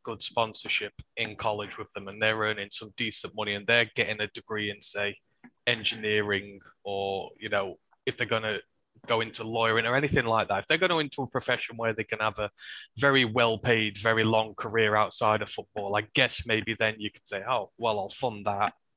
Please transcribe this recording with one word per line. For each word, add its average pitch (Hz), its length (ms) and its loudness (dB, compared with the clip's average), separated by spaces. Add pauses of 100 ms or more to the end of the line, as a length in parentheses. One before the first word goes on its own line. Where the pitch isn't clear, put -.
good 113 200 -10
sponsorship - 720 -2 (240)
in 107 180 -6
college 104 400 -4
with 107 160 -12
them 98 160 -12
and 104 140 -10
they're 110 160 2
earning 107 320 -2
some 104 260 -10
decent 104 400 -6
money 104 180 -2
and 101 120 -6
they're 117 280 4
getting 107 280 -2
a 104 60 -2
degree 104 420 -6
in, 101 100 -10
say, 101 380 -4 (480)
engineering, 104 920 0 (240)
or, 98 540 -4
you 107 100 -10
know, 98 300 -2 (260)
if - 140 -4
they're 120 80 -2
gonna 107 320 -2 (480)
go 113 160 2
into 110 220 -8
lawyering 113 420 2
or 123 100 2
anything 139 300 2
like 113 220 2
that, 101 120 0
if - 60 -8
they're 160 120 2
gonna 175 200 2
into 147 240 -4
a 123 40 -4
profession 120 500 -2
where 113 180 0
they 110 100 -4
can 110 140 -4
have 110 200 -2
a 104 120 -2 (480)
very 135 260 6
well-paid, 113 720 4
very 110 280 4
long 110 300 4
career 107 400 2
outside 107 460 4
of 104 100 -6
football, 101 460 -4
I 107 60 2 (120)
guess 131 300 2
maybe 110 300 0
then 110 240 0
you 104 120 -6
could - 160 -18
say, 98 220 -6
"Oh, 117 300 -2
well, 110 200 0
I'll 98 120 -6
fund 107 340 -6
that 101 300 0 (220)